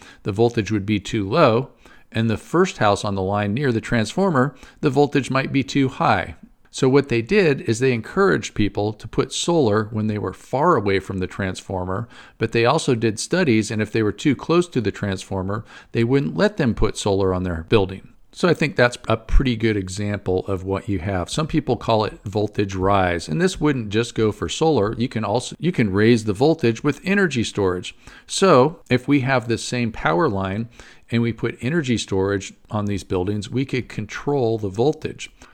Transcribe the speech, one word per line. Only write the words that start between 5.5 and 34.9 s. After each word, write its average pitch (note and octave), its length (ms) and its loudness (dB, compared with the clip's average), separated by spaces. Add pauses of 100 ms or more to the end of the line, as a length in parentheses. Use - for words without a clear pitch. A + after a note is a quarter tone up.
be C#3 120 2
too C3+ 240 0
high. B2 480 0 (340)
So - 180 0
what C#3 200 4
they A#2 120 2
did D#3+ 420 2
is A2+ 180 -2
they C3 120 2
encouraged D#3+ 600 0
people G#2 380 0
to A2+ 160 -14
put - 240 -2
solar A2 540 2
when G#2+ 200 -4
they G#2+ 120 -2
were G2 140 -6
far D3+ 440 0
away G2 240 2
from - 180 -8
the F2+ 80 -2
transformer, F#2+ 840 -6 (300)
but A2+ 140 -2
they A#2 120 2
also C#3+ 300 2
did A2 240 0
studies, A#2 540 0
and G#2+ 100 -2
if G#2 80 -4
they A2+ 140 0
were G2+ 80 0
too C3+ 240 0
close E3+ 320 0
to C3 120 -2
the G2+ 120 -2
transformer, G2 720 -6 (260)
they A#2 140 0
wouldn't C#3 320 0
let G#3 220 0
them B2 160 0
put - 220 0
solar G2 380 0
on F2+ 80 -2
their F2 260 -6
building. F#2+ 400 0 (260)
So - 140 0
I E3 60 4
think D3 220 -2
that's - 200 2 (120)
a C3+ 100 2
pretty B2+ 380 2
good A2 200 0
example G2 720 -4
of F#2 180 -6
what F#2+ 240 -4
you G2 120 -2
have. F2+ 280 -2
Some D#3 180 -4
people B2+ 300 -2
call G#2+ 300 0
it - 180 -8
voltage G#2 500 -4
rise, F#2 540 2
and D#3 100 -2
this F#3 220 0
wouldn't C3 300 0
just A2+ 240 -2
go A2 180 0
for F2+ 160 -6
solar. A2+ 480 0
You A2 100 -2
can G#2+ 160 -4
also, G#2+ 360 -4
you D#3+ 120 0
can A2+ 220 0
raise G#2+ 320 4
the G#2+ 80 -2
voltage A#2 500 2
with C#3+ 220 -2
energy F3+ 400 0
storage. F2+ 500 -2 (320)
So D#3 640 4
if B2 180 2
we C#3+ 140 4
have B2 280 0
this A2+ 140 -2
same A#2+ 300 -4
power D#3+ 380 0
line F#2+ 400 -4 (400)
and A#2 100 0
we A#2 140 -2
put - 260 -6
energy B2+ 380 0
storage G2 560 -2 (160)
on G#2 160 -2
these G2+ 180 -4
buildings, G2 460 -2
we B2+ 160 -2
could C3 240 -6
control A2+ 640 -2
the G#2 140 -4
voltage. B2 600 -2 (240)